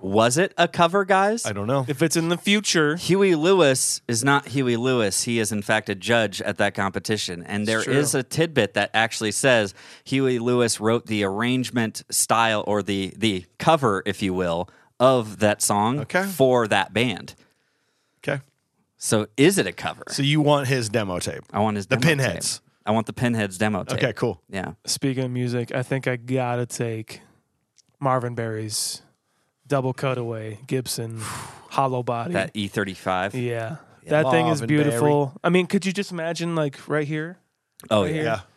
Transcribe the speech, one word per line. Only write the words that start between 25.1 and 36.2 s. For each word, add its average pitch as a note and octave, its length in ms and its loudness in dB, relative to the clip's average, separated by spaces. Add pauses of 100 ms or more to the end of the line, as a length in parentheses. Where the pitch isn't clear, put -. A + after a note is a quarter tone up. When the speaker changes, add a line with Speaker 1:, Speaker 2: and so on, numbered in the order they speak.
Speaker 3:
of B2+ 80 -4
music, B2 420 -4
I B2+ 120 -2
think C3+ 240 -4
I B2+ 80 -2
gotta A#2+ 500 -2
take A2+ 540 -8 (800)
Marvin B2+ 340 0
Berry's A2 680 -6 (640)
double C3 260 0
cutaway A#2 720 -6
Gibson A#2 540 -4
<sighs> - 500 -12
hollow C3 340 0
body. B2 300 -4
Speaker 1:
That F#2+ 200 -2
E G2+ 140 -4
thirty-five. G2 640 -2
Speaker 3:
Yeah. A#2+ 420 -6 (280)
Speaker 1:
Yeah. D3+ 180 2
Speaker 3:
That C3+ 80 2
thing D#3+ 180 4
is D#3+ 120 0
Speaker 2:
Marvin - 80 -6
Speaker 3:
beautiful. D3 580 2
Speaker 2:
Berry. C3 180 -12
Speaker 3:
I E3+ 40 2
mean, F3 180 2
could F#3+ 200 0
you G3 60 0
just G3 200 -6
imagine, E3+ 420 -4